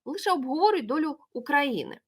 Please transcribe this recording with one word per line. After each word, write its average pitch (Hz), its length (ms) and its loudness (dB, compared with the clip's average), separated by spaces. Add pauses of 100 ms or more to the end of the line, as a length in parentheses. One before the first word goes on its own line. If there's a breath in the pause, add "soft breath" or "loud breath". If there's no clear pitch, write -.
лише 381 260 -2
обговорюють 320 540 2
долю 302 320 -2 (160)
України. 247 760 0